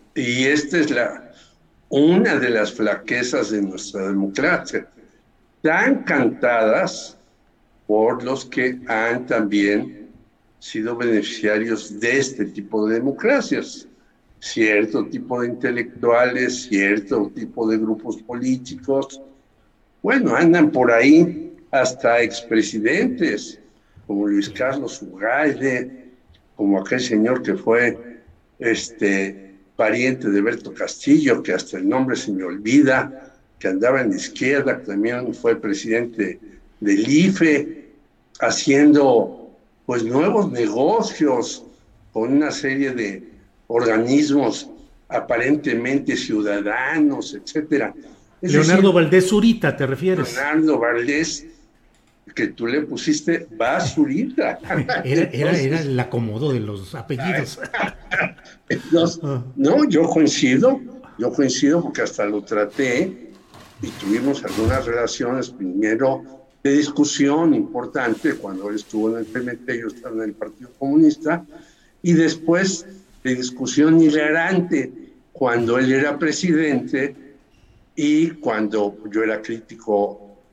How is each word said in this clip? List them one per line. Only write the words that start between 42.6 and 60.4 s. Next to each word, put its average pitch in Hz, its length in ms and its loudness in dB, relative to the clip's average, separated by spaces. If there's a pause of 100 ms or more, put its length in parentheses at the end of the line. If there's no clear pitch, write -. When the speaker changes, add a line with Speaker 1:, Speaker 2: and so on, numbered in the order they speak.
Speaker 1:
de 104 380 -6 (380)
organismos 120 1040 2 (380)
aparentemente 123 1080 -2
ciudadanos, 113 1160 -2
etcétera. 135 600 -4 (480)
Es - 100 -2
Speaker 2:
Leonardo 160 300 6
Speaker 1:
decir, 190 140 6
Speaker 2:
Valdés 175 340 6
Zurita, 214 480 4
¿te 135 100 -2
refieres? 143 460 -2
Speaker 1:
Leonardo 147 460 2
Valdés, 120 640 -2 (920)
que 113 120 -2
tú - 180 -8
le 131 160 0
pusiste 151 720 -2
Basurita. 160 1120 -2
Speaker 2:
<laughs> - 400 -4
Era, - 0 -
era, 143 280 0
Speaker 1:
Entonces, 147 340 0
Speaker 2:
era 160 160 -2
el 135 180 -2
acomodo 120 520 -4
de 123 100 -2
los 101 340 -10
apellidos. 135 640 -6 (540)
Speaker 1:
<laughs> - 560 -8
Entonces, 165 540 0
Speaker 2:
Ah. 139 200 -4 (120)
Speaker 1:
no, 151 320 4
yo 165 160 4
coincido, 160 760 2 (360)